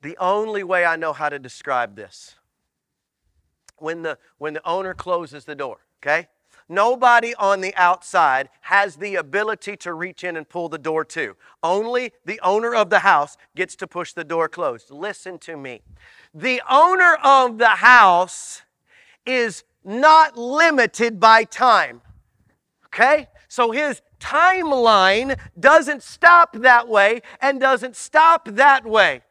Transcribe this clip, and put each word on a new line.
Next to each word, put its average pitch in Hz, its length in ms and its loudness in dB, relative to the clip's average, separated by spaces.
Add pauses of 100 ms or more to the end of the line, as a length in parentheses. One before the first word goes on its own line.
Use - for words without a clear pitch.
The 147 160 -16
only 202 460 -4
way 180 220 -2
I 165 100 0
know 160 180 -8
how 147 160 -6
to 143 100 -12
describe 123 560 -8
this, - 400 -20 (1400)
when 165 240 -10
the, 160 160 -8 (200)
when 151 160 -10
the 151 140 -12
owner 185 260 -6
closes 170 520 -10
the 151 100 -16
door, 139 240 -12 (220)
okay? 151 260 -4 (440)
Nobody 233 640 0
on 196 260 -2
the 190 140 -8
outside 170 760 0 (120)
has 196 360 -2
the 196 180 -10
ability 196 600 -8
to 175 160 -14
reach 175 300 -14
in 175 140 -10
and 151 100 -14
pull 170 220 -12
the 160 80 -12
door 156 280 -6
to. 123 300 -10 (280)
Only 220 480 -4 (140)
the 208 160 -8
owner 220 340 -2
of 208 160 0
the 202 80 4
house 156 380 0 (180)
gets 147 220 -8
to 185 100 -14
push 170 260 -12
the 170 100 -12
door 165 240 -4
closed. 139 440 -10
Listen 185 480 -16
to 165 180 -18
me. 131 240 -18 (520)
The 240 360 -6
owner 339 540 4
of 262 340 2
the 233 100 2
house 196 960 4 (640)
is 240 380 -6 (200)
not 285 540 4
limited 240 840 0
by 226 240 6
time, 180 580 0 (840)
okay? 269 420 0 (200)
So 233 240 -4
his 277 300 -6 (180)
timeline 262 1200 0 (200)
doesn't 277 440 2
stop 339 500 4
that 240 340 2
way 220 340 2 (200)
and 269 180 -2
doesn't 254 360 -2
stop 320 540 2
that 262 360 2
way. 185 460 0